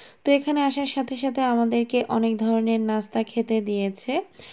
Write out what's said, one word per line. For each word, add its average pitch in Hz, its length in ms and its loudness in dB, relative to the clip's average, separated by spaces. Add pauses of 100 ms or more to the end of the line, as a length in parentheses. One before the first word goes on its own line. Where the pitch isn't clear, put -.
(240)
তো 277 80 4
এখানে 285 280 2
আসার 277 260 0
সাথে 269 300 -4
সাথে 262 240 -2
আমাদেরকে 233 680 2
অনেক 226 280 0
ধরনের 226 440 2
নাস্তা 220 420 -2
খেতে 226 380 -2
দিয়েছে। 202 640 -2 (300)